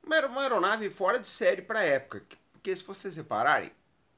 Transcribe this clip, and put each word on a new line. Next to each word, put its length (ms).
Uma 120
aero-, 120
uma 140
aeronave 480
fora 280
de 120
série 320
pra 200
época, 460
que, 100
porque 240
se 80
vocês 320
repararem, 560